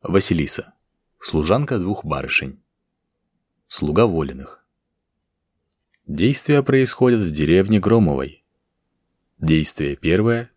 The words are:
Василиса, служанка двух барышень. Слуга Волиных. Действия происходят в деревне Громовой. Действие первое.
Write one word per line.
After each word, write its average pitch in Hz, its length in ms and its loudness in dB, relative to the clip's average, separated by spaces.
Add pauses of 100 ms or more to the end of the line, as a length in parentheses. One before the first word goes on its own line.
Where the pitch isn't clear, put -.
Василиса, 87 720 -2 (440)
служанка 107 600 -2
двух 92 260 -6
барышень. 67 580 -6 (1040)
Слуга 78 380 0
Волиных. 76 600 -6 (1400)
Действия 135 560 0
происходят 127 600 2
в 85 80 -2
деревне 92 500 2
Громовой. 87 640 0 (920)
Действие 78 580 0
первое. 113 600 0